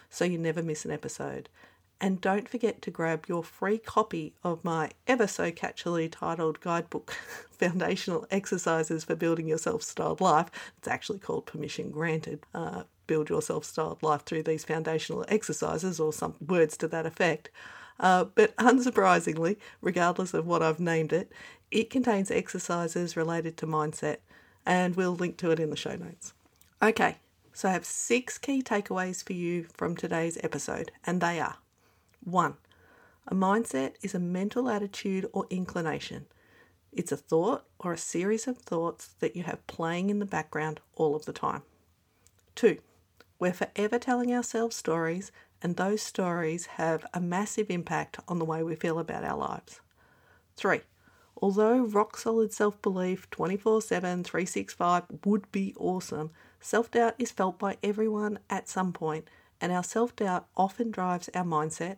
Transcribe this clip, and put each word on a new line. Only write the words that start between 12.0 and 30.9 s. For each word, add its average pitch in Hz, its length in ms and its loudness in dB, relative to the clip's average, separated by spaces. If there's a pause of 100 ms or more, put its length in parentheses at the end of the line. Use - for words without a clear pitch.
uh, 170 300 -6 (220)
Build 151 240 0
Your 151 120 2
Self-Styled 160 600 -4
Life 151 220 2
Through 160 180 -4
These 160 220 -2
Foundational 160 640 -2
Exercises, 165 720 -2
or 156 140 2
some 160 220 -4 (120)
words 165 300 4
to 165 120 -2
that 160 180 -2
effect. 160 440 0 (480)
Uh, 185 260 6
but - 320 6
unsurprisingly, 196 1000 6 (240)
regardless 180 540 2
of 165 120 0
what 170 160 4
I've 160 180 4
named 160 340 2
it, 180 180 0 (380)
it 226 180 2
contains 226 420 2
exercises 175 840 -2
related 165 400 0
to - 100 -6
mindset, 156 520 -2 (480)
and 180 300 4
we'll 180 180 2
link 175 240 -4
to 175 120 0
it 160 100 4
in 156 100 -2
the 143 60 -6
show - 200 -6
notes. - 380 -14 (480)
Okay, 214 340 4 (380)
so - 160 0
I - 20 4
have 175 140 -2
six - 500 -2
key 269 260 -2
takeaways 185 640 -2
for - 80 -6
you 175 420 -2
from 175 220 -2
today's 170 460 -2
episode, - 500 -4 (140)